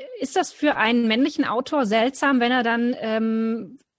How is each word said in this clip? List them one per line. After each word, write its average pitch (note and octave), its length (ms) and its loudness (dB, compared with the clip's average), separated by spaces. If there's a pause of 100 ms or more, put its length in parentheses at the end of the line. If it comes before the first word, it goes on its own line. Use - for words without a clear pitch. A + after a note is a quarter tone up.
(220)
ist C#4+ 160 -4
das - 160 -2
für D4 240 0
einen A#3 320 2
männlichen C4+ 340 0
Autor C4 420 -2
seltsam, B3 540 2
wenn A#3+ 140 2
er B3+ 100 2
dann, A#3 360 0
ähm, A3 800 -2 (220)